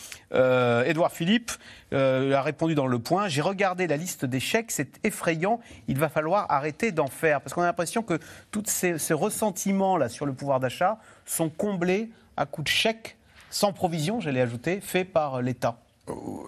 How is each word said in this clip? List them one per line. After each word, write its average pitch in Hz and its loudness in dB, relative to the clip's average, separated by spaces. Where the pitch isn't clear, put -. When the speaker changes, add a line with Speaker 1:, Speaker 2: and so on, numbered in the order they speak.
Speaker 1:
euh, 123 4
Édouard 160 2
Philippe, 214 0
euh, 135 2
a 135 4
répondu 156 0
dans 139 2
Le 123 2
Point, « 185 0
J'ai 143 -2
regardé 185 0
la 147 0
liste 156 -6
des 127 -2
chèques, 226 -2
c'est - -6
effrayant, 190 -2
il 135 0
va 147 0
falloir 165 0
arrêter 156 0
d'en 151 0
faire. » 147 2
Parce - -10
qu'on 175 0
a 175 4
l'impression 170 -2
que 165 0
tout 208 -4
ces, 175 0
ce - 0
ressentiment 196 0
là, 131 2
sur - -6
le 135 -4
pouvoir 135 0
d'achat 175 0
sont 165 -2
comblés 196 0
à - 0
coups 147 -8
de - 0
chèques, - -2
sans - 2
provision, 175 -2
j'allais 135 2
ajouter, 123 -2
faits 185 -2
par 139 0
l'État. 123 -2
Speaker 2:
Euh, - -6